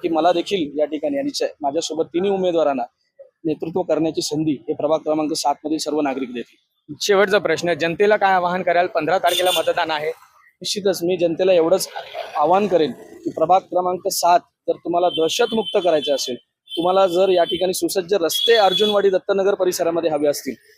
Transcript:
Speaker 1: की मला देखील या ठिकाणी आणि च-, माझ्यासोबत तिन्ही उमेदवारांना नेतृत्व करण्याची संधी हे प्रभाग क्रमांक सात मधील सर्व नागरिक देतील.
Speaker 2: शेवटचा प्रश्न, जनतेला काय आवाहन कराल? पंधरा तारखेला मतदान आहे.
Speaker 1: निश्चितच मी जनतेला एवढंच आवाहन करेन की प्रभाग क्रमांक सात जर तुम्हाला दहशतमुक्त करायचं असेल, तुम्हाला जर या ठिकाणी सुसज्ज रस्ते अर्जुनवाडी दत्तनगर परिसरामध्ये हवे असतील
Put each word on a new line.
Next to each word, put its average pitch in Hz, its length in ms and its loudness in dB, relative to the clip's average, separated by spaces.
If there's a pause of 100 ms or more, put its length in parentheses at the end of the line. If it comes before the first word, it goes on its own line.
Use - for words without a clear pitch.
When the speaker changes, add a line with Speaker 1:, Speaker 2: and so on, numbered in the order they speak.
Speaker 1:
की 170 60 -2
मला 165 240 2
देखील 165 460 -2
या 151 60 0
ठिकाणी 147 340 -4
आणि 139 120 -4
च-, 143 140 -4 (160)
माझ्यासोबत 156 440 -4
तिन्ही 180 260 -2
उमेदवारांना 165 520 0 (600)
नेतृत्व 160 380 -4
करण्याची 160 400 -2
संधी 151 460 -4
हे 151 60 -4
प्रभाग 151 240 0
क्रमांक 151 340 -2
सात 147 220 -2 (100)
मधील 156 140 -4
सर्व 151 220 -4
नागरिक 135 340 -4
देतील. - 640 -16
Speaker 2:
शेवटचा 202 380 4
प्रश्न, 170 360 0
जनतेला 170 420 2
काय 196 160 2
आवाहन 180 300 0
कराल? 175 240 2
पंधरा 165 320 0
तारखेला 180 380 2
मतदान 165 340 -2
आहे. 156 180 -4
Speaker 1:
निश्चितच - 960 -6
मी 180 140 0
जनतेला 170 360 2
एवढंच 175 360 2 (480)
आवाहन 170 300 2
करेन 160 260 2
की - 380 -12
प्रभाग 165 300 2
क्रमांक 180 500 -4
सात 175 300 4 (280)
जर 165 60 -2 (100)
तुम्हाला 175 240 2
दहशतमुक्त 214 760 0
करायचं 151 300 2
असेल, 131 220 -4 (400)
तुम्हाला 185 300 4
जर 185 220 2
या 180 160 4
ठिकाणी 180 300 -2
सुसज्ज 175 400 -2
रस्ते 180 400 2
अर्जुनवाडी 202 560 4
दत्तनगर 196 440 0
परिसरामध्ये 170 560 0
हवे 151 180 0
असतील 143 260 -4 (240)